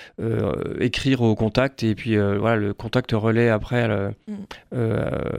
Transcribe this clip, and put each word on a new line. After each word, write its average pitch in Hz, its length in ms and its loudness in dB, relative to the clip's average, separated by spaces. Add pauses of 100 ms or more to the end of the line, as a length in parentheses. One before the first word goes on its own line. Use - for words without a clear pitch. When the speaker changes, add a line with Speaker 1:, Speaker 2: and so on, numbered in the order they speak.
(220)
Speaker 1:
euh, 110 320 0 (260)
écrire 127 440 0
au 110 120 4
contact 120 480 0
et 110 100 2
puis, 110 220 -2
euh, 101 240 2
voilà, 113 160 2
le 101 180 0
contact - 380 -2
relaie 113 380 2
après, 113 400 0
euh, 101 220 -2 (160)
Speaker 2:
Mm. 214 60 -8 (420)
Speaker 1:
euh, 113 340 0 (300)